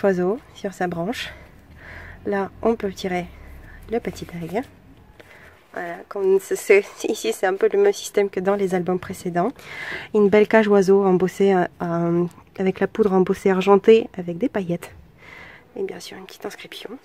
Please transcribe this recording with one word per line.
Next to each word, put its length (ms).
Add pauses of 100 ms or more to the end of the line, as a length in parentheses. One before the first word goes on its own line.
oiseau 360 (160)
sur 200
sa 140
branche. 420 (960)
Là, 240 (100)
on 160
peut 160
tirer 340 (640)
le 80
petit 280
tag. 360 (1080)
Voilà, 240 (120)
comme 320
c'est, 160
c'est, 280 (200)
ici, 280
c'est 140
un 80
peu 180
le 60
même 140
système 380
que 100
dans 160
les 180
albums 240
précédents. 540 (640)
Une 140
belle 200
cage 200
oiseau 360
embossée, 500
euh, 100 (180)
euh, 440 (320)
avec 220
la 60
poudre 260
embossée 380
argentée, 680
avec 200
des 140
paillettes. 440 (800)
Et 60
bien 180
sûr, 180
une 80
petite 180
inscription. 460 (140)